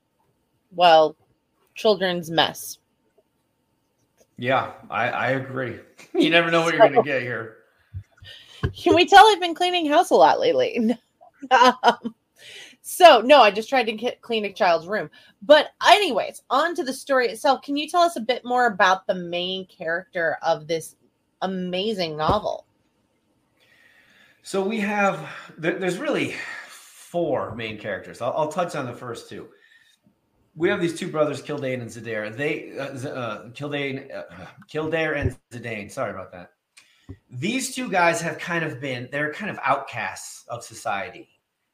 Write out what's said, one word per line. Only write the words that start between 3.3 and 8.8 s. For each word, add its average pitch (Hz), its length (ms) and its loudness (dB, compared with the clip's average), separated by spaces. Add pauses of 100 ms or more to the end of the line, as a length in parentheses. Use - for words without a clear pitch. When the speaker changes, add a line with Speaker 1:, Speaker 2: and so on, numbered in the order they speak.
Speaker 2:
Yeah, 123 360 -2 (160)
I, 113 200 -2
I 113 220 -4
agree. 127 540 -6
<laughs> - 40 -20 (260)
You 165 140 2
never 165 220 4
know 165 100 4
what 165 140 0
you're 156 80 8
gonna - 140 6
Speaker 1:
So 220 40 4
Speaker 2:
get 135 220 -2
here. 113 340 -10 (1200)
Speaker 1:
Can - 160 2